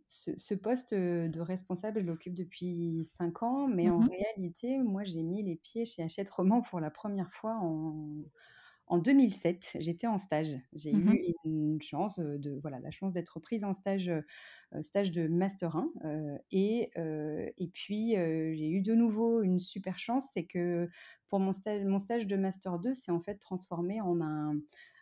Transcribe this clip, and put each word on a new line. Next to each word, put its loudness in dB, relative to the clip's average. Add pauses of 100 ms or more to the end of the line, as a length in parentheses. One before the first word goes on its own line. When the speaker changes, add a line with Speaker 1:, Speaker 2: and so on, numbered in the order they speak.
Speaker 1:
ce, -10
ce -4
poste, -2
euh, 2
de -4
responsable, -4
je 0
l'occupe -6
depuis -4
cinq -4
ans, 0
mais 4
en 6
Speaker 2:
Mhm. 8
Speaker 1:
réalité, -2
moi, 0
j'ai -4
mis -2
les -2
pieds -6
chez -8
Hachette -4
Roman 4
pour -6
la -2
première -6
fois -6
en, -4 (640)
en 2
deux 6
mille 8
sept. -2
J'étais -2
en 2
stage. 0 (160)
J'ai -2
Speaker 2:
Mhm. 6
Speaker 1:
eu 2 (100)
une 2
chance, -4
euh, -2
de, -6
voilà, -6
la -8
chance -4
d'être -6
prise -4
en -2
stage, 0
euh, 2 (520)
euh, -4
stage 0
de 0
master 0
un, -2 (140)
euh, -4 (140)
et, 2
euh, -4
et -4
puis, -2
euh, 0
j'ai -2
eu 2
de 2
nouveau 4
une 4
super -6
chance, -2
c'est -2
que 0 (380)
pour 0
mon 4
sta-, -4
mon 4
stage -2
de 0
master -2
deux, -2
c'est -8
en 2
fait -6
transformé -4
en 2
un, -2 (420)